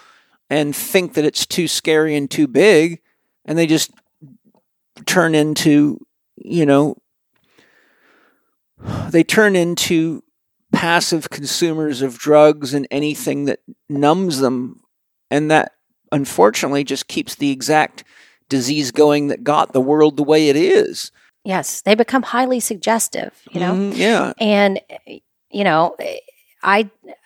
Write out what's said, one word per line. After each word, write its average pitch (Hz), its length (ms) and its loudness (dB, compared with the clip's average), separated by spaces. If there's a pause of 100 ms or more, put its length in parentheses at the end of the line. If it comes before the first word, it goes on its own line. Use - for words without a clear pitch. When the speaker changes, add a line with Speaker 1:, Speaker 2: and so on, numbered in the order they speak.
(480)
Speaker 1:
and 147 260 -2
think - 400 -2
that 151 100 0
it's - 220 -2
too 165 220 -2
scary 156 480 0
and 143 140 -4
too 151 180 0
big, 165 520 4 (440)
and 156 120 -4
they 165 100 2
just 156 240 0 (1160)
turn 165 280 -2
into, 151 640 2 (380)
you 165 300 -2
know, 143 300 2 (2250)
they 165 120 4
turn 208 340 2
into 165 680 -2 (500)
passive 170 580 -2
consumers 151 720 -4
of 123 160 -6
drugs 147 560 4
and 143 160 -2
anything 143 560 -4
that - 140 -4 (280)
numbs 151 500 0
them, 127 420 -2 (500)
and 151 200 0
that 156 220 2 (400)
unfortunately 143 720 0
just 135 240 -6
keeps - 280 -8
the 143 140 -2
exact 139 540 -2 (440)
disease 135 420 -2
going 147 380 4
that 120 160 -6
got - 280 0
the 131 80 0
world 147 360 2
the 147 80 0
way 156 240 2
it 139 80 2
is. - 560 0 (320)
Speaker 2:
Yes, 185 380 -6
they 202 120 2
become 226 300 0
highly 254 340 -2
suggestive, - 840 -4 (120)
you 175 80 -6
know? 180 140 -2
Speaker 1:
Mm-hmm, 196 260 -2
yeah. 208 400 0
Speaker 2:
And, 202 400 2 (720)
you 202 140 -4
know, 165 300 2 (680)
I, 202 280 0 (360)